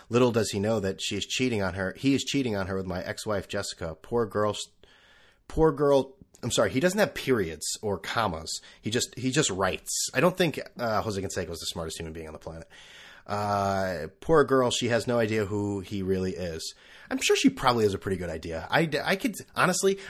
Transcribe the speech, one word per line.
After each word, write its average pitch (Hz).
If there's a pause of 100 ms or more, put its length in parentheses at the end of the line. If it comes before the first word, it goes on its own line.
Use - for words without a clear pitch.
little 123
does 110
he 104
know 107
that 95
she -
is 95
cheating 117
on 90
her. 95
He 139
is 127
cheating 131
on 95
her 95
with 95
my 90
ex-wife, 104
Jessica. 90
Poor 117
girl, 104
s-, - (800)
poor 160
girl. 139 (300)
I'm 117
sorry, 110
he 127
doesn't 180
have 190
periods 90
or 101
commas. 85 (220)
He 110
just, -
he 127
just 143
writes. 92
I 131
don't 175
think, 170 (180)
uh, 110
Jose 98
Canseco 92
is 85
the -
smartest 82
human 80
being 80
on 78
the 78
planet. 80 (580)
Uh, 98 (120)
poor 160
girl, 131
she 120
has 113
no 120
idea 110
who 101
he 95
really 92
is. 82 (340)
I'm 262
sure 415
she 294
probably 123
has 98
a 95
pretty 95
good 87
idea. 82
I, 156
d-, 147
I 185
could, 202 (200)
honestly, 185 (120)